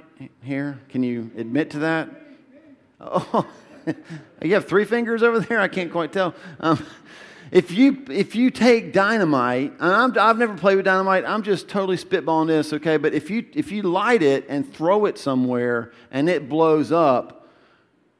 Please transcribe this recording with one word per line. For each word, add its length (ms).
here? 380
Can 140
you 340
admit 340
to 80
that? 300
Oh, 480
<laughs> 540
you 100
have 140
three 180
fingers 380
over 160
there? 200
I 80
can't 240
quite 200
tell. 240
Um, 240
if 200
you, 380
if 260
you 140
take 440
dynamite, 840
and 120
I'm, 260
I've 200
never 180
played 200
with 100
dynamite. 400
I'm 180
just 240
totally 300
spitballing 500
this, 260
okay? 240
But 160
if 160
you, 240
if 180
you 120
light 400
it 240
and 240
throw 340
it 120
somewhere 760
and 180
it 180
blows 440
up, 580